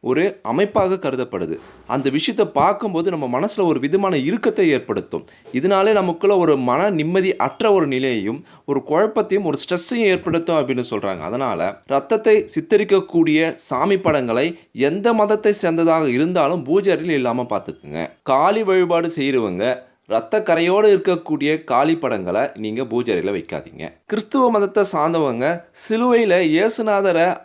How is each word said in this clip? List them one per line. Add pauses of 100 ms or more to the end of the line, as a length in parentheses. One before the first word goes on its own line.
ஒரு (240)
அமைப்பாக
கருதப்படுது. (380)
அந்த (100)
விஷயத்தை (140)
பார்க்கும்போது
நம்ம
மனசுல
ஒரு
விதமான (100)
இறுக்கத்தை (100)
ஏற்படுத்தும். (340)
இதனாலே
நமக்குள்ள
ஒரு (140)
மன (120)
நிம்மதி (160)
அற்ற
ஒரு
நிலையையும் (320)
ஒரு (100)
குழப்பத்தையும்
ஒரு
ஸ்ட்ரெஸ்ஸையும்
ஏற்படுத்தும்
அப்படின்னு
சொல்றாங்க.
அதனால (280)
ரத்தத்தை (180)
சித்தரிக்கக்கூடிய (140)
சாமி
படங்களை (440)
எந்த
மதத்தை
சேர்ந்ததாக (100)
இருந்தாலும்
பூஜை
அறையில்
இல்லாம
பார்த்துக்குங்க. (260)
காளி
வழிபாடு
செய்யறவங்க (400)
ரத்த
கரையோடு
இருக்கக்கூடிய (220)
காளி
படங்களை (200)
நீங்க
பூஜை
அறையில
வைக்காதீங்க. (280)
கிறிஸ்துவ
மதத்தை (100)
சார்ந்தவங்க (400)
சிலுவையில (140)
இயேசுநாதரை (160)